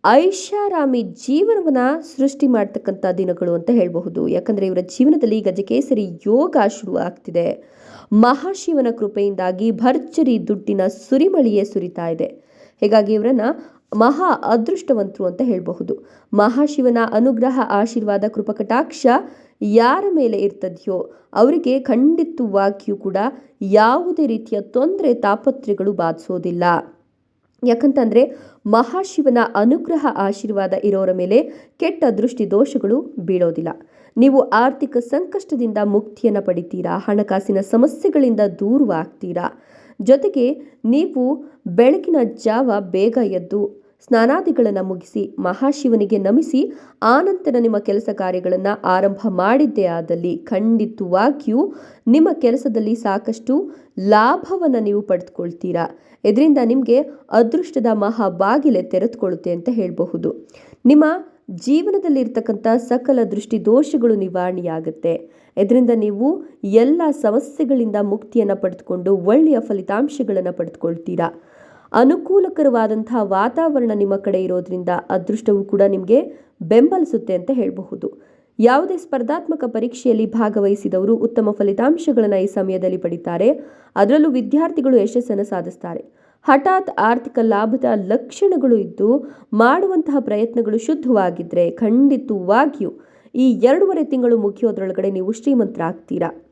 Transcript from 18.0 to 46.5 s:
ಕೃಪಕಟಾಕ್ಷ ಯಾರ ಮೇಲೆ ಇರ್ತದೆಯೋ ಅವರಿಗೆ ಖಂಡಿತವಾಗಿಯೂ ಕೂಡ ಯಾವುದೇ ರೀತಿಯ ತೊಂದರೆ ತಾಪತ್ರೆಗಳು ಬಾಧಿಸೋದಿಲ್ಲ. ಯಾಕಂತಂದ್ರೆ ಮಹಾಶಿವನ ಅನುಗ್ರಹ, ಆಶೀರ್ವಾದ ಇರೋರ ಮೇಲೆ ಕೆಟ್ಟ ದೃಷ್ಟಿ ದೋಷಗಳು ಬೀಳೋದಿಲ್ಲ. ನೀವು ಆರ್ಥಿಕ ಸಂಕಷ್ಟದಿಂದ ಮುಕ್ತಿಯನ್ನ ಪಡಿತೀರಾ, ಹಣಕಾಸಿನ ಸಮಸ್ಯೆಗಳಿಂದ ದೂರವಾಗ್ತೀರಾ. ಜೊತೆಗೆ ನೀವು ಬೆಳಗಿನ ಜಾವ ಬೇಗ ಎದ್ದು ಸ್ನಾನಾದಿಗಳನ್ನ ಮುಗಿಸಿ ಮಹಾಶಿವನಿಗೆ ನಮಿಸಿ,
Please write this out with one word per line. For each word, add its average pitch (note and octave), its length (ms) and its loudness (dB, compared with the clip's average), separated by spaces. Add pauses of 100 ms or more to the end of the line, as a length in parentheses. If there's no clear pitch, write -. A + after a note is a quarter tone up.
ಕೃಪಕಟಾಕ್ಷ G#3+ 760 -2 (540)
ಯಾರ A#3 500 2
ಮೇಲೆ A#3+ 260 0
ಇರ್ತದೆಯೋ F#3 760 -6 (200)
ಅವರಿಗೆ C4 460 2
ಖಂಡಿತವಾಗಿಯೂ A3+ 1160 0
ಕೂಡ F#3+ 200 -6 (440)
ಯಾವುದೇ B3+ 680 2
ರೀತಿಯ G#3+ 340 -4
ತೊಂದರೆ C#4+ 520 0
ತಾಪತ್ರೆಗಳು G3+ 800 -2
ಬಾಧಿಸೋದಿಲ್ಲ. F3 680 -4 (1000)
ಯಾಕಂತಂದ್ರೆ A#3+ 680 2 (360)
ಮಹಾಶಿವನ C4+ 680 0 (180)
ಅನುಗ್ರಹ, C#4+ 500 0 (120)
ಆಶೀರ್ವಾದ G3 560 -4 (100)
ಇರೋರ F#3+ 280 0
ಮೇಲೆ F#3 380 0 (280)
ಕೆಟ್ಟ E4 260 -2 (140)
ದೃಷ್ಟಿ G3 340 -2
ದೋಷಗಳು A#3 500 0 (180)
ಬೀಳೋದಿಲ್ಲ. E3+ 500 -2 (480)
ನೀವು C4 220 6
ಆರ್ಥಿಕ B3 580 0
ಸಂಕಷ್ಟದಿಂದ C#4 880 -4
ಮುಕ್ತಿಯನ್ನ G#3 560 -2
ಪಡಿತೀರಾ, F3 580 -4
ಹಣಕಾಸಿನ G3+ 640 -2
ಸಮಸ್ಯೆಗಳಿಂದ A#3+ 800 2
ದೂರವಾಗ್ತೀರಾ. G3 1200 -2 (400)
ಜೊತೆಗೆ C4+ 600 2 (240)
ನೀವು B3+ 580 0 (240)
ಬೆಳಗಿನ B3+ 480 2 (280)
ಜಾವ A#3 360 0
ಬೇಗ G3 440 0
ಎದ್ದು G3 560 -4 (280)
ಸ್ನಾನಾದಿಗಳನ್ನ A#3+ 760 2
ಮುಗಿಸಿ F#3+ 580 -8
ಮಹಾಶಿವನಿಗೆ A3 800 0
ನಮಿಸಿ, B3+ 560 0 (300)